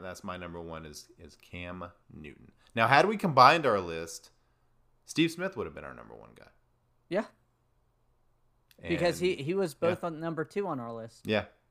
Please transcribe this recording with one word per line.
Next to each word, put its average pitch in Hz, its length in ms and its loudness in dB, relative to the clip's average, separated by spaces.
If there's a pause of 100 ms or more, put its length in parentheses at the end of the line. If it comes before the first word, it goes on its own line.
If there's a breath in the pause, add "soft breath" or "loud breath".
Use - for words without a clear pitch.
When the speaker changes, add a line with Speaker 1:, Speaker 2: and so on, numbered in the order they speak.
Speaker 1:
that's 90 240 -14
my 92 140 -8
number 87 240 -12
one 80 240 -12
is, 73 220 -18 (100)
is 78 240 -20
Cam 90 420 -12 (260)
Newton. - 420 -18 (220 soft breath)
Now, 113 120 4
had 143 200 8
we 214 120 0
combined 147 480 8
our 107 140 4
list, 82 500 -8 (760)
Steve 160 260 0
Smith 175 280 -8
would 92 80 -6
have 80 80 -14
been 76 100 -14
our 69 80 -12
number 57 220 -18
one 55 200 -20
guy. - 120 -20 (640)
Speaker 2:
Yeah. 202 140 -2 (1600)
Because 170 300 0
he, 180 180 0
Speaker 1:
And - 40 -14
Speaker 2:
he 139 120 -4
was 185 300 -2
Speaker 1:
yeah. 170 80 2
Speaker 2:
both 180 140 -6
on 165 160 -8
number 160 260 -4
two 202 200 -6
on 151 140 -4
our 117 120 -10
list. 113 340 -14
Speaker 1:
Yeah. 104 180 2 (260)